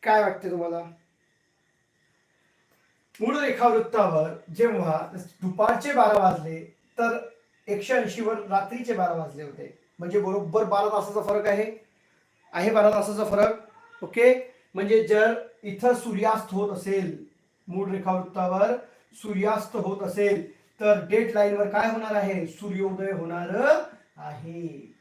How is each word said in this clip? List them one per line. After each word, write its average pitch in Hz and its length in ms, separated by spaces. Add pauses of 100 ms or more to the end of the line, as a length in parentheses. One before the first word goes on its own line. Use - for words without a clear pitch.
काय 214 180
वाटते 185 300
तुम्हाला? 170 280 (2500)
मूळ 254 160
रेखावृत्तावर 220 1160
जेव्हा 190 540 (320)
दुपारचे 214 520
बारा 214 300
वाजले 165 520 (240)
तर 233 180 (500)
एकशे 202 260
ऐंशी 233 280
वर 214 120
रात्रीचे 208 600
बारा 180 200
वाजले 151 300
होते, 139 360 (200)
म्हणजे 175 200
बरोबर 196 440
बारा 202 260
तासाचा 202 320
फरक 208 260
आहे, 214 380 (680)
आहे 180 180
बारा 208 200
तासाचा 208 320
फरक. 208 300 (500)
ओके, 247 500 (240)
म्हणजे 208 300
जर 226 260 (300)
इथं 220 300
सूर्यास्त 214 600
होत 202 180
असेल, 190 360 (600)
मूळ 190 240
रेखावृत्तावर 185 840 (480)
सूर्यास्त 208 540
होत 196 280
असेल, 190 400 (360)
तर 208 200 (100)
डेट 226 260
लाईनवर 202 340
काय 214 220
होणार 220 240
आहे? 190 320
सूर्योदय 190 640
होणार 175 440 (600)
आहे. 151 840